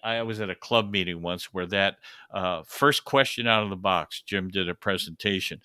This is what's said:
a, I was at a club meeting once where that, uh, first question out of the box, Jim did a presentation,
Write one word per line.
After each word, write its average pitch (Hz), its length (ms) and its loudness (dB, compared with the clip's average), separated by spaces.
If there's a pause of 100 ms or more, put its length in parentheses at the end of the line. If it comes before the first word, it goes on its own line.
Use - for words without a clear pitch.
a, 113 40 -6
I 113 140 -2
was 113 180 -4
at 98 120 -4
a 87 40 -6
club 110 360 2
meeting 87 320 -2
once 87 300 -4
where 92 140 -2
that, 98 300 2 (320)
uh, 92 380 -2
first - 380 2
question 127 420 2
out 110 160 4
of 101 80 -2
the 98 60 -4
box, 92 440 0
Jim 95 280 -2
did 90 200 0
a 87 60 -4
presentation, 95 880 -2